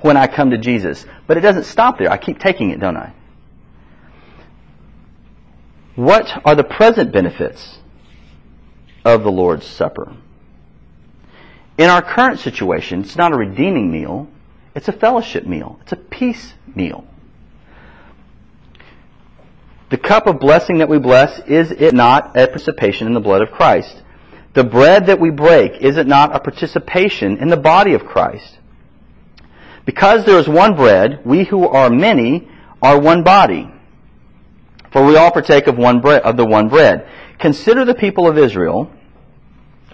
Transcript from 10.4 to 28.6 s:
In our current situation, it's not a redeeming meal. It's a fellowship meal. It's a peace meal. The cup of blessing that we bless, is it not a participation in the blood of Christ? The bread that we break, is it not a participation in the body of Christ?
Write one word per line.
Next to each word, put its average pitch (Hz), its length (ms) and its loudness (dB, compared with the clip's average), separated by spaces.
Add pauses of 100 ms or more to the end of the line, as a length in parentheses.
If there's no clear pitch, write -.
In 165 120 2
our 175 120 2
current 247 380 -4
situation, 92 640 -8
it's - 140 -14
not 170 180 -2
a - 20 -4
redeeming 113 560 -4
meal. 80 360 -10 (480)
It's - 120 -10
a 202 60 -8
fellowship 226 520 -4
meal. - 360 -12
It's - 100 -16
a - 60 -10
peace - 560 -10 (220)
meal. - 300 -10 (2750)
The - 80 -6
cup 214 300 -4
of 160 120 -4
blessing 160 380 0
that 160 100 0
we 151 120 0
bless, 127 480 2
is 165 240 0
it 151 220 0
not 123 440 2
a 127 100 4
participation 113 600 -6
in 117 60 -4
the 117 60 -2
blood 101 220 0
of 110 100 -4
Christ? - 500 -2 (520)
The 135 100 2
bread 147 440 4
that 190 120 2
we 165 100 0
break, 151 520 2
is 139 160 0
it 147 100 -2
not 143 260 2
a - 60 -4
participation 160 1000 -4
in 151 120 -4
the 170 80 2
body 165 360 2
of 110 120 -2
Christ? - 520 -6 (1300)